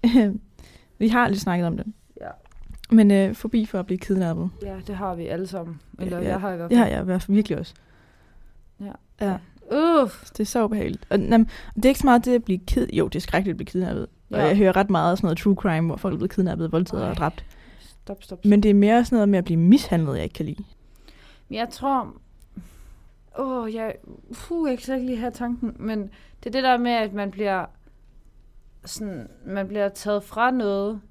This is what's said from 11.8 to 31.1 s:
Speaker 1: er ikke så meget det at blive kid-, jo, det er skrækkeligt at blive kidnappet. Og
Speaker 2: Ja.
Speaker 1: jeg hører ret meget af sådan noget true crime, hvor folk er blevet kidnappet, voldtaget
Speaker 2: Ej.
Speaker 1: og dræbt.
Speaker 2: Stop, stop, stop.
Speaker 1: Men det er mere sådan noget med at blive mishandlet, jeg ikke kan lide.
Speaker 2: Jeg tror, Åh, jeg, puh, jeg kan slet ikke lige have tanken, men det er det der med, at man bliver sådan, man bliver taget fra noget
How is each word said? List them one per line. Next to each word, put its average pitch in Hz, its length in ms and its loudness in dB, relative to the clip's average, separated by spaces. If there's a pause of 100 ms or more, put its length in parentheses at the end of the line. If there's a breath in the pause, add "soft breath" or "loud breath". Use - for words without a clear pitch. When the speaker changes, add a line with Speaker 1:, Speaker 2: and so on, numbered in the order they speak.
Speaker 1:
er 254 40 10
ikke 269 100 2
så 277 80 2
meget 247 180 6
det 247 100 2
at 233 80 2
blive 185 160 0
kid-, - 340 0
jo, - 140 0
det - 80 -6
er - 60 -2
skrækkeligt 185 320 -2
at - 40 -8
blive - 100 -8
kidnappet. - 400 -4 (220)
Og - 100 -4
Speaker 2:
Ja. 151 60 2
Speaker 1:
jeg 165 120 4
hører 190 180 6
ret 196 140 2
meget 170 220 2
af 190 60 0
sådan - 80 -2
noget 170 120 0
true 196 180 2
crime, 165 320 0
hvor 160 80 -4
folk 190 180 -6
er 160 40 -6
blevet 185 180 -4
kidnappet, 170 360 -2
voldtaget 180 320 -2
Speaker 2:
Ej. 180 60 -4
Speaker 1:
og 170 80 -4
dræbt. 151 280 -4 (340 soft breath)
Speaker 2:
Stop, - 440 -18
stop, - 0 -
stop. - 220 -8
Speaker 1:
Men 208 180 6
det 214 80 6
er 202 40 6
mere 220 300 6
sådan 247 100 0
noget 208 140 4
med 196 100 4
at 180 60 -2
blive 165 140 0
mishandlet, 170 560 4
jeg 80 80 -4
ikke - 100 -8
kan 156 120 -6
lide. - 180 -10 (880 soft breath)
Speaker 2:
Jeg 233 180 -6
tror, 262 440 -2 (1300 loud breath)
Åh, 247 360 -6
jeg, 220 200 -6 (380)
puh, 330 360 -4
jeg 247 80 -2
kan - 80 -14
slet 262 100 -4
ikke 254 120 -4
lige 247 120 -4
have 240 120 -6
tanken, 240 480 -6
men 220 200 -6 (440 soft breath)
det - 20 -12
er 226 60 -8
det 262 120 -2
der 254 140 4
med, 240 140 0
at 220 220 -2
man 202 180 -6
bliver 190 340 -2 (1200)
sådan, 185 420 -10 (180)
man 196 220 -6
bliver 202 220 -2
taget 202 340 -4
fra 240 280 0
noget 202 600 -4